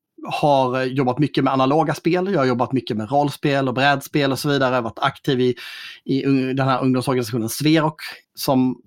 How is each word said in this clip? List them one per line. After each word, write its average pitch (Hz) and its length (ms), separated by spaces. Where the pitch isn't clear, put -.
har 131 500
jobbat 131 360
mycket 151 260
med 135 80
analoga 139 420
spel. 180 380
Jag 165 80
har 131 60
jobbat 123 260
mycket 123 240
med 107 140
rollspel 139 580
och 123 60
brädspel 139 580
och 123 60
så 151 100
vidare. 135 220
Jag 127 60
har 123 60
varit 113 160
aktiv 135 420
i, 123 140
i 135 200
un-, 131 300
den 135 140
här 131 140
ungdomsorganisationen 127 680
Sverok 156 520
som 127 420